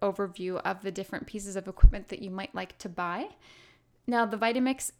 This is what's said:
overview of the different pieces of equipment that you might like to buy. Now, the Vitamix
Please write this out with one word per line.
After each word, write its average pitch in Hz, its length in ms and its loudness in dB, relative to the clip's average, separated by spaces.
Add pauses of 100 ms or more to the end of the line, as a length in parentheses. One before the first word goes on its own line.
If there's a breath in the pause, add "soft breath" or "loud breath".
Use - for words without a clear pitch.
overview 185 600 -4
of 190 220 -4
the 196 100 -6
different 190 340 -8
pieces 202 300 -10
of 190 100 -8
equipment - 420 8
that - 140 -10
you 190 80 -10
might 190 240 -10
like 185 240 -10
to 202 100 -12
buy. 180 420 -6 (760 loud breath)
Now, 233 180 2
the 214 120 -4
Vitamix 254 640 0